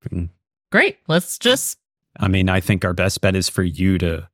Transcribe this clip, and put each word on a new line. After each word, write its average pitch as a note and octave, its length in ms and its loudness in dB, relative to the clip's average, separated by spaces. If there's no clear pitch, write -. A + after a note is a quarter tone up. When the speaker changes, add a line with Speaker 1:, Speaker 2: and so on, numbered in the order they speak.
Speaker 1:
Mm. F2 200 -6
Speaker 2:
Great. F4 260 2
Let's E3 300 0
just - 420 -2
Speaker 1:
I G2 100 0
mean, F#2+ 200 4
I F#2 120 2
think G2 240 0
our F2+ 80 -2
best F#2 280 0
bet F#2+ 140 2
is F#2 140 -2
for G2 140 -2
you F2+ 360 2
to E2+ 340 -4